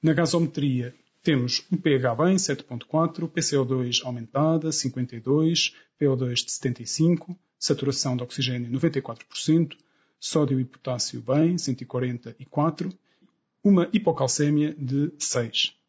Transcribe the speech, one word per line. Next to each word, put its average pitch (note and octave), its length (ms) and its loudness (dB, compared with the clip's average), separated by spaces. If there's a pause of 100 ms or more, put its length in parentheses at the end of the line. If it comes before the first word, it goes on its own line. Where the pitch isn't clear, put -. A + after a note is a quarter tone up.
Na D#3+ 100 4
gasometria C#3+ 800 0 (260)
temos B2 500 0
um F3+ 60 0
P D#3 160 2
H B2 220 2
bem, F3 240 4
sete D3 240 -4
ponto - 240 -12
quatro, E3 400 0
P E3 120 -6
C D#3 160 0
O C#3 80 4
dois B2 400 0
aumentada, D3+ 680 0
cinquenta B2+ 440 -4
e A#2 40 -10
dois, D#3 560 0 (200)
P D3 120 2
O C3+ 80 4
dois B2 280 -2
de - 80 -8
setenta B2 300 -4
e A2+ 60 -12
cinco, E3+ 500 0 (220)
saturação C#3 580 -2
de A#2+ 60 -4
oxigênio B2 480 -6
noventa C3+ 260 0
e C3 60 -2
quatro A2+ 240 -12
por - 100 -16
cento, D#3+ 400 0 (420)
sódio C3+ 400 0
e B2+ 60 0
potássio B2 560 -8
bem, D3+ 380 2
cento C3 220 -6
e B2 40 -12
quarenta B2 540 -6
e C3 60 -18
quatro, D#3+ 440 -2 (760)
uma F#3 300 6
hipocalcémia D3+ 840 2
de C#3+ 440 -2
seis. - 560 -2 (140)